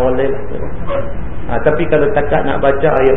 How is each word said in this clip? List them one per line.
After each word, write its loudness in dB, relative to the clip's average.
orang 2
lain 0
lah." -4
Ha, -2
tapi 2
kalau 2
takat 0
nak -2
baca 2
ayat 4